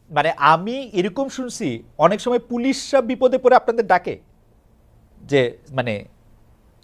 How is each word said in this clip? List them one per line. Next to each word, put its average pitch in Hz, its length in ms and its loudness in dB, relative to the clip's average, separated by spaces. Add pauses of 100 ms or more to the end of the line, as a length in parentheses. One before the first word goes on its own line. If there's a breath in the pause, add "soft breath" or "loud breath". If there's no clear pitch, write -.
(100)
মানে, 151 260 2
আমি 190 560 2
এরকম 208 360 -2
শুনছি 214 540 -8 (160)
অনেক 185 220 2
সময় 247 180 -2
পুলিশরা 262 640 -2
বিপদে 247 380 0
পড়ে 254 180 6
আপনাদের 226 300 0
ডাকে 175 320 0 (1040)
যে, 127 340 0 (140)
মানে, 120 340 -6 (800)